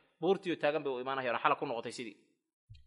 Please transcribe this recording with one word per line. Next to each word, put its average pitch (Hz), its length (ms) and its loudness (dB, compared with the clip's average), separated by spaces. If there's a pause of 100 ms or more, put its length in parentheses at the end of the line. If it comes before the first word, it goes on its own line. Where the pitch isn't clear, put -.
(200)
buurtii 185 300 2
oo 147 40 0
taagan 147 280 0
bay 139 100 -2
u 123 60 -4
imaanayaan, 127 440 0
xala 147 120 6
ku - 100 -2
noqotay 117 260 -4
sidii. 113 240 -10 (720)